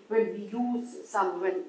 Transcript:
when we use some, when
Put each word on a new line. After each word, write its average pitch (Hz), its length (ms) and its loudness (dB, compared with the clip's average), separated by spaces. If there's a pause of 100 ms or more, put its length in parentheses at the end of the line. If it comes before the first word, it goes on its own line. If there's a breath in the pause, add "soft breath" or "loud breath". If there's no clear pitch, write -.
when 214 240 4
we 208 100 -6
use 240 680 -2
some, 180 320 0
when 185 280 0